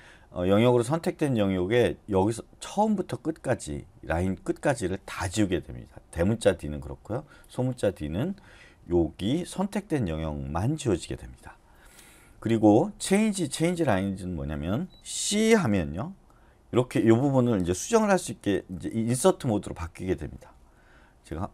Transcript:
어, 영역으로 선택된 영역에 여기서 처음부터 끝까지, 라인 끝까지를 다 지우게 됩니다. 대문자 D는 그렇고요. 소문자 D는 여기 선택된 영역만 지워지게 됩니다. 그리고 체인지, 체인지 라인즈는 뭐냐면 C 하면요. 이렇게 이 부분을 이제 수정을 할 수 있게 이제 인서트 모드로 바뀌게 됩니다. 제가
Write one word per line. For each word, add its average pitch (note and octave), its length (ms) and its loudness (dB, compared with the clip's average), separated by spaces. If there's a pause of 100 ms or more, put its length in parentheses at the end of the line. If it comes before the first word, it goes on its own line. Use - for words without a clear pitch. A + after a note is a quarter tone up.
(300)
어, F2+ 180 -2
영역으로 A#2+ 340 6
선택된 D3+ 560 -2
영역에 F#2+ 580 2 (140)
여기서 G2+ 320 2 (160)
처음부터 G3+ 600 -2
끝까지, A2+ 680 -6 (160)
라인 F2+ 320 -2
끝까지를 E3 720 -2
다 - 240 -8
지우게 F#2+ 340 0
됩니다. - 340 -16 (140)
대문자 G2 460 2
D는 D2 240 -8
그렇고요. C#2 440 -10 (240)
소문자 B2+ 440 -2
D는 G2 420 -4 (560)
여기 F2+ 540 0
선택된 F3 640 -4
영역만 D#2+ 680 -4
지워지게 A2+ 400 -2
됩니다. - 400 -18 (840)
그리고 A2+ 580 4
체인지, G3 500 0
체인지 E3 360 -2
라인즈는 F#2+ 520 -2
뭐냐면 D2+ 520 -4 (140)
C A3 520 0
하면요. G2+ 580 0 (600)
이렇게 B2 280 2
이 A2 60 2
부분을 A#2+ 560 4
이제 F2 100 0
수정을 A3 380 2
할 F#3 80 4
수 - 140 -8
있게 - 340 -2 (100)
이제 D#2 160 -8
인서트 B2+ 540 2
모드로 G#2 280 -2
바뀌게 F2 420 -6
됩니다. - 360 -12 (720)
제가 E2+ 300 -8